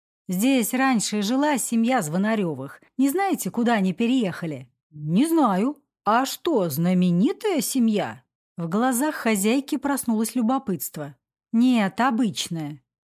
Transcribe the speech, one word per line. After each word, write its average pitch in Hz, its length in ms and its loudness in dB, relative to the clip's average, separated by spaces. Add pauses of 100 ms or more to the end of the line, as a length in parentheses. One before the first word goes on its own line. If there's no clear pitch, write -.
(280)
"Здесь 220 460 0
раньше 254 480 0
жила 269 360 0
семья 233 440 0
Звонаревых. 175 800 -2 (160)
Не 269 120 2
знаете, 320 420 -2
куда 240 220 0
они 190 200 2
переехали?" 180 760 -2 (220)
"Не 156 340 0
знаю. 269 560 2 (240)
А 233 200 2
что, 240 440 0
знаменитая 180 920 2
семья?" 208 640 0 (320)
В 170 140 -6
глазах 254 460 0
хозяйки 226 600 0
проснулось 240 580 -2
любопытство. 214 800 -4 (360)
"Нет, 226 480 2
обычная". 175 800 -2 (380)